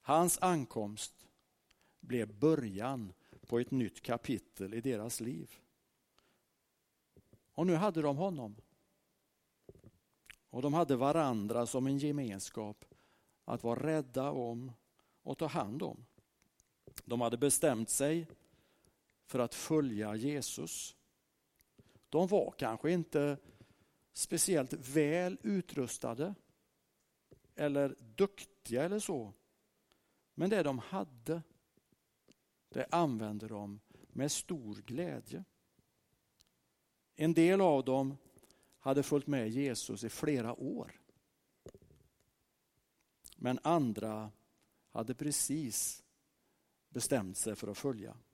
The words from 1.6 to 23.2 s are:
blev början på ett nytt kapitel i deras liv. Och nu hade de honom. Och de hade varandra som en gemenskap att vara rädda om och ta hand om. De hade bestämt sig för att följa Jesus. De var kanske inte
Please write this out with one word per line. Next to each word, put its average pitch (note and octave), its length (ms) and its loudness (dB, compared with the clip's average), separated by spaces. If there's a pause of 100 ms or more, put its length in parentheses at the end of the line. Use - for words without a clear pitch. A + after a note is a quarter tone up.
blev G#2+ 380 -4
början A#2 760 2 (340)
på A#2 120 0
ett B2 120 0
nytt B2 320 -2
kapitel - 720 -4
i A#2 60 -4
deras A#2 400 -4
liv. B2+ 380 -8 (1900)
Och E3 140 0
nu F#3 80 6
hade E3 280 2
de C#3+ 140 2
honom. C#3+ 400 -4 (1900)
Och B2 120 -6
de C#3+ 120 2
hade D#3+ 220 4
varandra A#2+ 720 2
som C3 200 0
en C3+ 120 2
gemenskap A2+ 840 -4 (600)
att B2 180 -4
vara A#2 240 0
rädda C#3 440 0
om A#2+ 420 -4 (500)
och - 160 -6
ta E3 80 -2
hand C#3 360 -2
om. D#3 220 -8 (1000)
De A#2+ 160 0
hade A#2 160 2
bestämt C3 540 4
sig D#3+ 360 2 (1000)
för - 120 -4
att A#2 160 2
följa A2 640 0
Jesus. - 800 -4 (1120)
De E3+ 180 4
var F#3 320 2
kanske A#2+ 340 0
inte D3 460 2 (760)